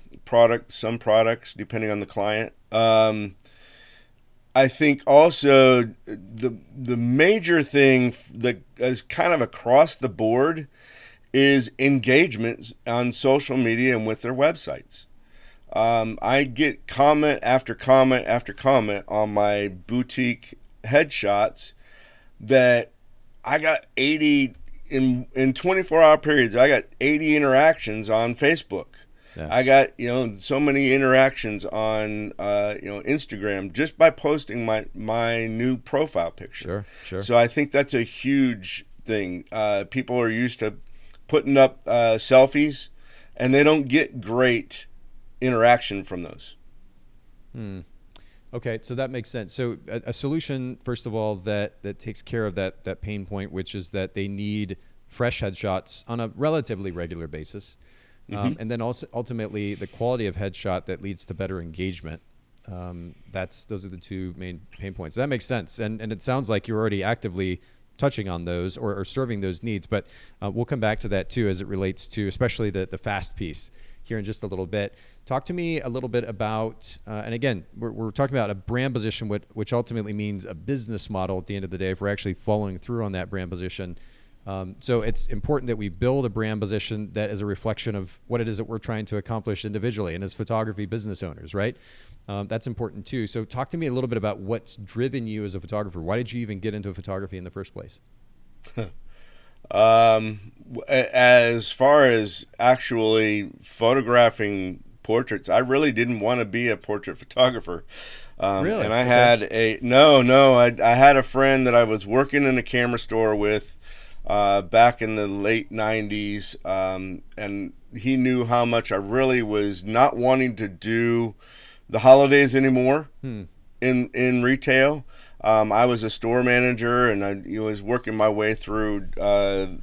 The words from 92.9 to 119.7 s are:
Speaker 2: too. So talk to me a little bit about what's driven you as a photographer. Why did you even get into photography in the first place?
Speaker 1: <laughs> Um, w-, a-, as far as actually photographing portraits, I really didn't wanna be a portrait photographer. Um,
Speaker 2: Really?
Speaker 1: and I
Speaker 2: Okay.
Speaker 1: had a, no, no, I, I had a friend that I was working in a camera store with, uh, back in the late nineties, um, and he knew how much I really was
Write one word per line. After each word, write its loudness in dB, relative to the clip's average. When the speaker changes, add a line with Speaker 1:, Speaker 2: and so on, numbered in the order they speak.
Speaker 2:
too. -6
So -8
talk -8
to -8
me -4
a -2
little -2
bit -4
about -4
what's -8
driven -6
you -6
as -8
a -8
photographer. -8
Why -2
did -6
you -8
even -8
get -6
into -8
photography -10
in -12
the -14
first -14
place? -18
Speaker 1:
<laughs> -20
Um, 4
w-, -10
a-, 2
as 6
far 6
as 2
actually 2
photographing 2
portraits, -2
I 4
really 0
didn't -2
wanna 0
be -4
a 0
portrait -8
photographer. -2
Um, -2
Speaker 2:
Really? -2
Speaker 1:
and -2
I 2
Speaker 2:
Okay. 0
Speaker 1:
had 6
a, 0
no, 8
no, 8
I, 6
I 6
had 10
a 4
friend 2
that 4
I 8
was -2
working 2
in 2
a -2
camera -2
store 0
with, -2
uh, 2
back 6
in -4
the -2
late -2
nineties, -4
um, -6
and -8
he -2
knew 0
how 2
much 0
I 0
really 0
was -2